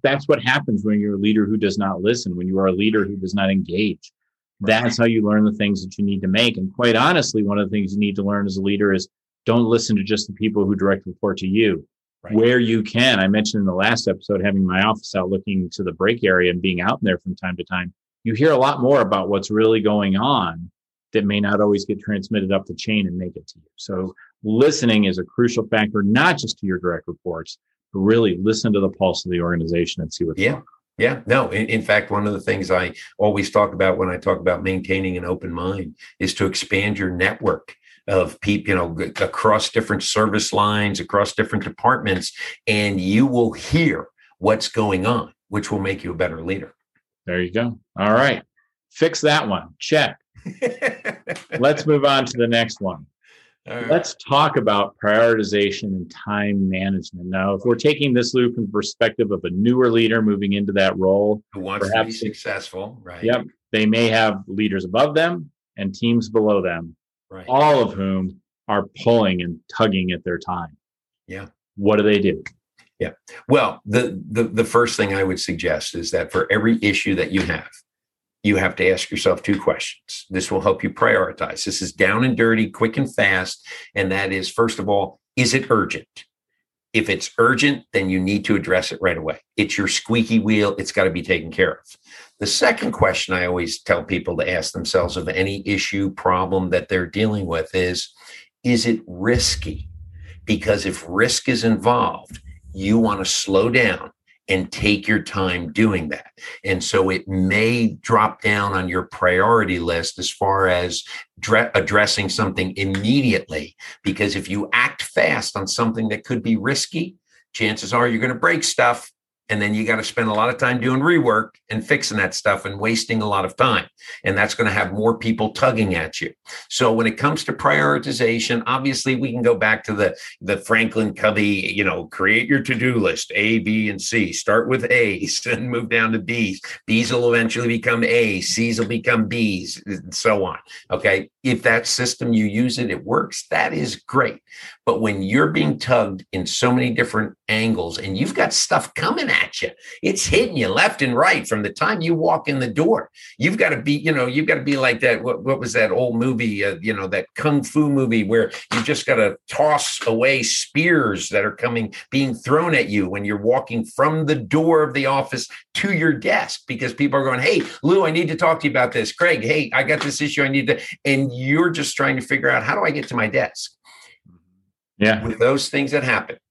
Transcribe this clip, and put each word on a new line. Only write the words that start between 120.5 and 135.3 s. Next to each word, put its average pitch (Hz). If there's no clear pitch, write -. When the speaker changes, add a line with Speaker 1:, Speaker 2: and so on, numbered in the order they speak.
Speaker 2:
time 123
doing 131
rework 127
and 107
fixing -
that 95
stuff 98
and 98
wasting 113
a 104
lot 98
of 92
time. 113
And 98
that's 104
gonna 107
have 95
more 110
people 110
tugging 110
at 80
you. 80
So 120
when 113
it 110
comes 147
to -
prioritization, 123
obviously 131
we 120
can 120
go 117
back 110
to 107
the, 101
the 95
Franklin 110
Covey, 101
you 101
know, 80
create 110
your 139
to-do 120
list, 92
A, 110
B, 107
and 95
C. 98
Start 117
with 131
A's 104